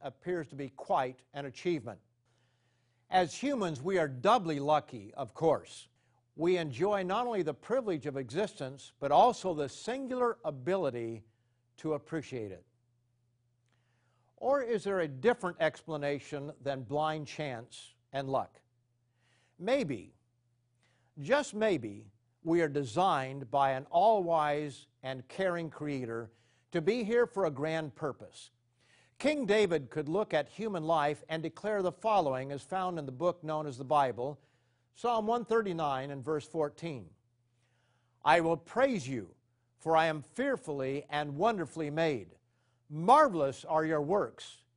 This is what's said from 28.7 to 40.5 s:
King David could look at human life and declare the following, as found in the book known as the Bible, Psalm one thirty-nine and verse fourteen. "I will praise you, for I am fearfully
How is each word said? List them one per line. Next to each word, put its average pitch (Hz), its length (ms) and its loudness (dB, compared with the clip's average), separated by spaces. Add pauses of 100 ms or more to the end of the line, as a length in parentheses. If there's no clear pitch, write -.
King 285 260 0
David 185 460 2
could 151 180 -4
look 202 240 -2
at 147 160 0
human 190 360 -6
life 151 440 2
and 160 140 -4
declare 202 400 -4
the 180 80 2
following, 143 600 0
as 143 100 -8
found 185 360 -4
in 147 80 -6
the 131 60 -8
book 170 300 -2
known 156 240 -4
as 135 100 -8
the 135 80 -10
Bible, 135 540 2 (600)
Psalm 226 300 0
one 233 160 0
thirty-nine 165 680 0
and 139 140 -8
verse 151 200 -2
fourteen. 147 640 -4 (1160)
"I 165 160 6
will 165 160 2
praise 233 500 0
you, 110 260 -6 (460)
for 160 180 2
I 160 100 6
am 156 160 -2
fearfully 143 840 -4